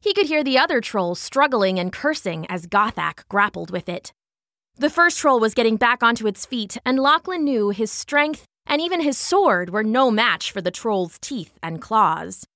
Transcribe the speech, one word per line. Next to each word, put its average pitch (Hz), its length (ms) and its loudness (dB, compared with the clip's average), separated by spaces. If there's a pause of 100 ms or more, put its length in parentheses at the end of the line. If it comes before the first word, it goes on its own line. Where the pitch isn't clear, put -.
He 403 120 -2
could 403 120 0
hear 302 180 0
the 254 140 0
other 247 240 2
troll 180 340 -2
struggling 220 640 0
and 185 140 -4
cursing 185 540 -4
as 175 200 -8
Gothak 185 640 -2
grappled 196 420 -2
with 90 160 -8
it. - 240 -8 (640)
The 294 140 0
first 339 300 2
troll 262 200 4
was 220 140 2
getting 226 240 2
back 233 260 2
onto 233 240 2
its 202 180 -2
feet, 220 380 -6
and 262 160 2
Lachlan 320 460 2
knew 226 240 2
his 208 240 -4
strength 294 500 -2 (220)
and 294 160 0
even 349 180 -2
his 285 180 0
sword 233 520 2
were 214 140 -2
no 240 280 2
match 214 400 0
for 196 100 -6
the 165 100 -2
troll's 190 480 -4
teeth - 440 -10
and 165 180 -8
claws. 185 640 0 (100)